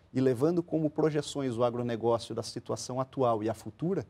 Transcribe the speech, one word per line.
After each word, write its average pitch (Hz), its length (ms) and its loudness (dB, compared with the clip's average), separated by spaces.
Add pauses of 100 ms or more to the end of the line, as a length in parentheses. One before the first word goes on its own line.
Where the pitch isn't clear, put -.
(140)
e 131 80 2
levando 139 420 4
como 156 260 0
projeções 147 680 0
o 120 60 2
agronegócio 117 720 0
da 113 100 -4
situação 123 580 -6
atual 120 420 0
e 107 60 0
a 113 40 0
futura, 151 560 -6